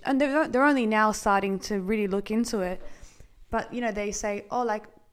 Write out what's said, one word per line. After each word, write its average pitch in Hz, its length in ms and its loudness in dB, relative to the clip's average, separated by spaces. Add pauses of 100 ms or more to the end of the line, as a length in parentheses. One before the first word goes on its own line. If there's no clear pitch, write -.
And 269 160 2
they're, 294 280 2
they're 254 160 4
only 269 220 4
now 214 260 4
starting 196 480 0
to 202 200 -4
really 208 260 0
look 202 240 -2
into 226 300 0
it. 180 200 -2 (720)
But, - 220 -2
you 240 80 -4
know, 233 120 0
they 208 200 -4
say, 202 380 -4
"Oh, 247 120 0
like, 214 220 -2 (280)